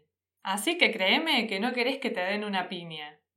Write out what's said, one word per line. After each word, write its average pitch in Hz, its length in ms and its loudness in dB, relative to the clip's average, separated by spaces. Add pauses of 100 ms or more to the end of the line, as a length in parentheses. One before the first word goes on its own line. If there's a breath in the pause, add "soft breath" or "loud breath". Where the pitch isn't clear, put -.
(420)
Así 208 340 -2
que 226 140 6
créeme 226 560 2
que 190 120 -2
no 233 140 0
querés 247 240 0
que 233 140 -2
te 185 80 -2
den 202 240 -2
una 190 260 -2
piña, 160 500 -12 (180)